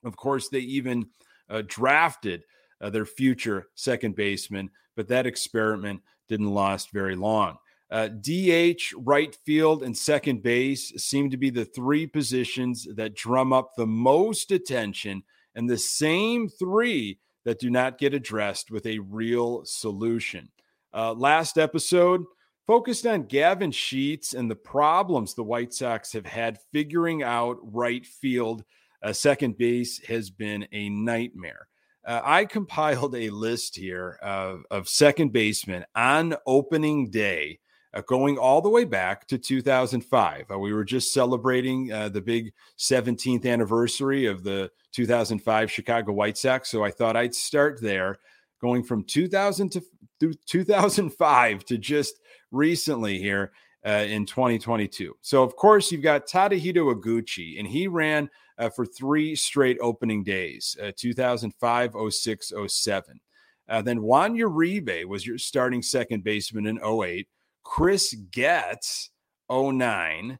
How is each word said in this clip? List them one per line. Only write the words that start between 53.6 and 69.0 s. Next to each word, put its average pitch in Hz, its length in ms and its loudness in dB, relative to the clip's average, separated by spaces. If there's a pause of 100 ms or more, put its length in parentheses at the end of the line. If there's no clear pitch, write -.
uh, 104 200 2
in 104 200 -2
twenty 123 320 2
twenty-two. 107 640 -4
So, 135 200 4
of 127 140 2
course, 208 340 6
you've 156 120 -4
got 147 240 2
Tadahito 180 680 2
Iguchi, 107 640 -4
and 104 80 -6
he 151 220 -2
ran, 151 400 0 (300)
uh, 117 100 -2
for 120 160 -2
three 151 500 -2
straight 131 460 2
opening 113 420 0
days, 92 600 -4
uh, 101 120 -8
two 120 200 -6
thousand 123 440 -2
five, 120 380 0
oh 107 140 -4
six, - 440 -6
oh 101 120 -6
seven. - 540 -4 (480)
Uh, 113 120 -2
then 117 220 -2
Juan 160 340 4
Uribe 165 720 0
was 95 180 -8
your 120 140 -8
starting 127 420 0
second 113 440 -2
baseman 107 420 -2
in 110 160 -4
oh 110 200 0
eight. 90 260 -6 (340)
Chris 180 520 0 (160)
Getz, 120 800 -2 (380)